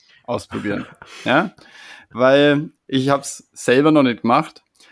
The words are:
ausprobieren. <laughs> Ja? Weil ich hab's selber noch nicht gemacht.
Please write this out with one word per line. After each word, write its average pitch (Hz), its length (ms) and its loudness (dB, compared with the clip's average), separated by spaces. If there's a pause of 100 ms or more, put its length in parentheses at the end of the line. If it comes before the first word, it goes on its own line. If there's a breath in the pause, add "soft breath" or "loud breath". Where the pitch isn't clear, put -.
(240 soft breath)
ausprobieren. 101 640 -8 (180)
<laughs> - 200 -20
Ja? 156 280 -2 (580 loud breath)
Weil 143 600 2 (160)
ich 135 240 -4
hab's - 420 -6
selber 143 400 2
noch 151 100 4
nicht 120 200 -2
gemacht. 131 420 -2 (280 soft breath)